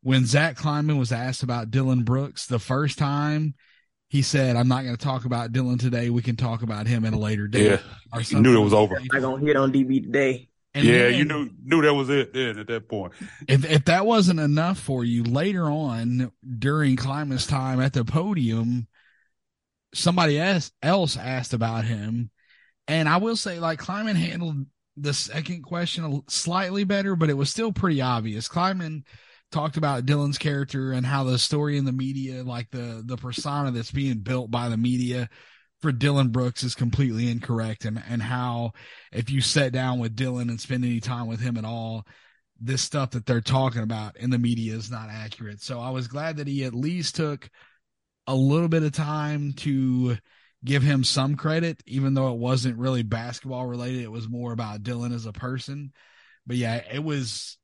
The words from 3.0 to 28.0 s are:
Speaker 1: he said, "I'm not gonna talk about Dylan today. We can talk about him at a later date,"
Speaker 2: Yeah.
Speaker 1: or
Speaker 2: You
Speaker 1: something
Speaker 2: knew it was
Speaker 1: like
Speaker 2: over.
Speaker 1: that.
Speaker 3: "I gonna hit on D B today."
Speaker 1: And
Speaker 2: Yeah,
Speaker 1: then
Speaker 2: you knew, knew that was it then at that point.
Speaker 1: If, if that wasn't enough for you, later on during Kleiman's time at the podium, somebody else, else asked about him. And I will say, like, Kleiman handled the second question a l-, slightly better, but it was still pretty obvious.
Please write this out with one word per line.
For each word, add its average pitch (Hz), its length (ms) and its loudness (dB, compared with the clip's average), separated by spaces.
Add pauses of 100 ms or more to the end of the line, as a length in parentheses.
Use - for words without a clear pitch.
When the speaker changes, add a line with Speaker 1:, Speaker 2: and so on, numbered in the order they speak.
Speaker 1:
he 139 140 2
said, 131 340 2
"I'm 120 120 4
not 127 160 2
gonna 120 140 -4
talk 131 280 -2
about 120 260 -2
Dylan 123 280 0
today. 120 320 0
We 120 100 2
can 117 140 -2
talk 113 260 -2
about 107 240 -4
him 113 200 2
at 110 80 0
a 110 40 2
later 107 300 0
date," 104 240 6
Speaker 2:
Yeah. 95 80 4 (340)
Speaker 1:
or 117 60 -6
Speaker 2:
You 117 60 -4
Speaker 1:
something 104 180 4
Speaker 2:
knew 120 180 10
it - 20 6
was 104 100 6
Speaker 1:
like 107 80 8
Speaker 2:
over. 107 180 4
Speaker 1:
that. 127 140 -8
Speaker 3:
"I 139 60 2
gonna 131 240 -2
hit 147 120 6
on 135 160 4
D 135 120 4
B 131 180 2
today." 131 480 0 (240)
Speaker 1:
And 143 120 4
Speaker 2:
Yeah, 120 240 8
Speaker 1:
then 123 60 4
Speaker 2:
you 143 100 4
knew, 147 240 -2 (160)
knew 156 160 4
that 147 120 8
was 135 160 2
it 139 220 2
then 123 260 -2
at 107 100 -12
that 113 200 -6
point. 98 240 -6 (340)
Speaker 1:
If, 139 240 4
if 151 160 6
that 180 200 4
wasn't 190 340 6
enough 156 400 2
for 127 240 -2
you, 117 220 2
later 165 400 2
on 127 640 0 (280)
during 143 360 4
Kleiman's 135 500 -2
time 131 360 0
at 131 100 2
the 123 140 0
podium, 120 840 0 (1040)
somebody 165 460 4
else, 180 320 0 (100)
else 165 360 2
asked 127 360 -4
about 113 300 0
him. 110 480 -2 (560)
And 156 220 2
I 165 80 4
will 226 180 0
say, 185 240 -6
like, 165 200 -2
Kleiman 208 360 -4
handled 165 500 -2 (300)
the 143 180 -4
second 160 500 -6
question 170 420 -6
a 151 40 -6
l-, 139 200 -4
slightly 190 560 -2
better, 196 320 0
but 160 120 4
it 143 60 2
was 139 140 0
still 220 240 -2
pretty 165 260 2
obvious. 113 480 -2